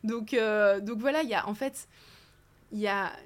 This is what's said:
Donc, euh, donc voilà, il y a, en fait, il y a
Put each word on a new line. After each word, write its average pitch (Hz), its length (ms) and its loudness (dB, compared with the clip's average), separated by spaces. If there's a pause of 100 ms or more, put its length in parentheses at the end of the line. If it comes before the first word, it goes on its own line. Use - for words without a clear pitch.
Donc, 226 320 -4
euh, 208 440 4
donc 214 200 -6
voilà, 277 240 2
il 254 60 -2
y 214 40 -2
a, 180 160 0
en 208 60 -4
fait, - 320 -8 (840)
il 214 80 -8
y 208 80 0
a 196 240 -2 (140)